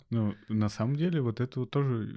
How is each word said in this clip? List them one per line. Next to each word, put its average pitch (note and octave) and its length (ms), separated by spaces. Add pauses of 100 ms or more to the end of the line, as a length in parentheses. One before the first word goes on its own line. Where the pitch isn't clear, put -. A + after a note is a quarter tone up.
(120)
Ну, G#2+ 240 (120)
на G#2+ 220
самом A#2 260
деле, E3 260
вот A#2 180
это B2+ 200
вот B2 120
тоже C3 320 (140)